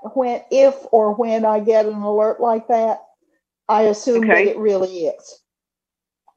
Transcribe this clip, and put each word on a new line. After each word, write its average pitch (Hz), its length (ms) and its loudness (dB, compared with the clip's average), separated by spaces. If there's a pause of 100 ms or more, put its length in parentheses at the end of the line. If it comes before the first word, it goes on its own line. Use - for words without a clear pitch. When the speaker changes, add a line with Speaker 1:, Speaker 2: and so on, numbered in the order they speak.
(140)
Speaker 1:
when, 247 280 -2 (100)
if 269 240 4 (180)
or 214 200 4
when 226 320 -2
I 214 140 2
get 214 260 2
an 214 160 -6
alert 208 380 0
like 226 300 -2
that, 226 320 0 (680)
I 214 140 2
assume 220 440 0
that 208 60 4
Speaker 2:
Okay. 190 160 2
Speaker 1:
it - 80 -6
really 185 480 -2
is. - 340 -10 (960)